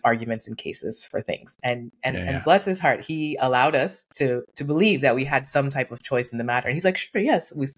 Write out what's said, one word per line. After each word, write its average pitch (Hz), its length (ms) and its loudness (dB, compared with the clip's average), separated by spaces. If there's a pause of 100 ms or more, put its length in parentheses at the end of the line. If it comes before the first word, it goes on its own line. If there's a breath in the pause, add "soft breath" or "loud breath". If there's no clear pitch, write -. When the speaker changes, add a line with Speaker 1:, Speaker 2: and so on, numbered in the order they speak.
Speaker 1:
arguments 117 420 0
and 113 120 -10
cases - 520 -8
for 104 120 -4
things. - 420 -8
And, 120 260 -4 (140)
and, 131 120 -2
Speaker 2:
Yeah, 90 60 -4
Speaker 1:
and 87 100 -4
Speaker 2:
yeah. - 120 -4
Speaker 1:
bless 196 220 4
his 185 120 0
heart, 147 240 2
he 151 380 -4
allowed 131 340 4
us 151 300 -2 (120)
to, 123 280 0 (120)
to 143 80 -8
believe 160 360 4
that 127 160 6
we 131 80 0
had 139 220 0
some 139 240 0
type 135 200 -2
of 120 120 -14
choice 123 280 -2
in 117 60 -6
the 117 80 -2
matter. 123 240 0
And 123 60 0
he's 175 100 -2
like, 185 140 2
"Sure, - 240 -4
yes." 233 340 2
We, 139 100 -2 (120)